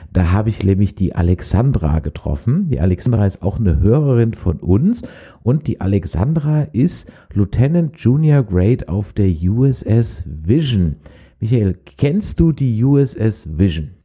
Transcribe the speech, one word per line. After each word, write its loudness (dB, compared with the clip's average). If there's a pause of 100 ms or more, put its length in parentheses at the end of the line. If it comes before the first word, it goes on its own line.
(120)
Da 2
habe 0
ich -6
nämlich 2
die -4
Alexandra 0
getroffen. -4
Die -4
Alexandra 0
ist -4
auch -4
eine 2
Hörerin 2
von -4
uns. 2 (420)
Und -2
die -6
Alexandra -2
ist -2 (220)
Lieutenant 0
Junior 2
Grade 0
auf -4
der 2 (180)
U 0
S 0
S 0
Vision. 0 (420)
Michael, 0 (220)
kennst -2
du 4
die -2
U 4
S 0
S -4
Vision? 0 (140)